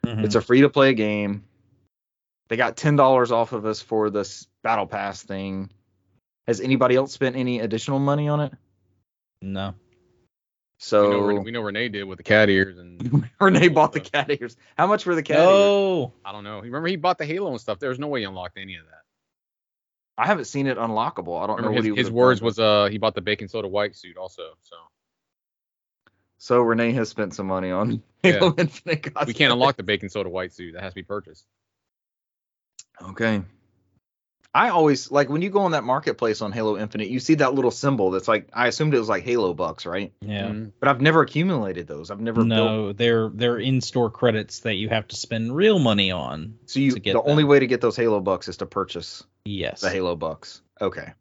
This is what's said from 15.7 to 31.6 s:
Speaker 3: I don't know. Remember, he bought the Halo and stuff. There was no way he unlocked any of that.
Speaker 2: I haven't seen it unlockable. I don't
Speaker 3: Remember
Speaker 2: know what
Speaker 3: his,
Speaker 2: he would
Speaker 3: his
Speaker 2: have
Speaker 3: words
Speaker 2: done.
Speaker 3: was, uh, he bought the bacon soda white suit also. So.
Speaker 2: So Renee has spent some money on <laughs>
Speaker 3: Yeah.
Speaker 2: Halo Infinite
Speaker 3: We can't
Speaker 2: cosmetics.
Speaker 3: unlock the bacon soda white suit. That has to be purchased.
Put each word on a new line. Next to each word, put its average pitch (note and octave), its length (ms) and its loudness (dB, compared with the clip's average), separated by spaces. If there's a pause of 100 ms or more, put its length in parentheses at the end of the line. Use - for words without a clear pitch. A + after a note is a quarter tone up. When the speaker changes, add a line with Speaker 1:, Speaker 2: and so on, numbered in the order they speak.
Speaker 3:
I G2 60 -12
don't G#2 140 -14
know. G#2 160 -12
Remember, B2+ 260 -8
he F#3 100 -2
bought F3 220 0
the D#3+ 80 -6
Halo F3 240 -6
and A#2+ 100 -8
stuff. G#2 200 -6
There C#3+ 100 -4
was B2+ 80 -6
no D3 100 -8
way C#3 120 -4
he G#2 60 -6
unlocked F#2 320 -12
any F#2+ 180 -14
of E2 100 -20
that. D#2+ 160 -20 (1120)
Speaker 2:
I A#2+ 100 0
haven't F3 180 2
seen C#3 240 -4
it B2 100 -2
unlockable. G#2+ 640 -4
I G2+ 60 -4
don't G#2+ 80 -4
Speaker 3:
Remember A#2 60 -6
Speaker 2:
know A2 80 -2
what G#2+ 80 0
Speaker 3:
his, A2+ 60 0
Speaker 2:
he A2 60 0
would G#2 80 -2
Speaker 3:
his B2 80 0
Speaker 2:
have A2+ 80 -6
Speaker 3:
words B2 260 4
Speaker 2:
done. A2 60 -10
Speaker 3:
was, A2+ 140 -2
uh, G#2 320 4
he G#2+ 60 -6
bought G#2+ 180 -2
the G#2+ 60 -6
bacon G#2 260 -4
soda G#2 200 -6
white G2+ 280 -4
suit F2 200 -20
also. F2+ 340 -16 (120)
So. - 140 -20 (1600)
Speaker 2:
So B2 220 2
Renee A#2 320 2
has A#2 160 -2
spent G2+ 260 -6
some G2 120 -8
money F#2 260 -4
on A2 300 -2 (100)
<laughs> - 100 -20
Speaker 3:
Yeah. F#3 120 6
Speaker 2:
Halo D#3 220 2
Infinite - 300 -4
Speaker 3:
We D#3+ 160 -4
can't - 120 -10
Speaker 2:
cosmetics. C3 380 0
Speaker 3:
unlock B2+ 240 2
the A2 60 -12
bacon G2+ 280 -4
soda G2 200 -6
white F#2 220 -8
suit. F2 220 -16
That F2 100 -14
has F#2 80 -12
to F#2 40 -16
be F#2+ 60 -14
purchased. F#2+ 420 -14 (1600)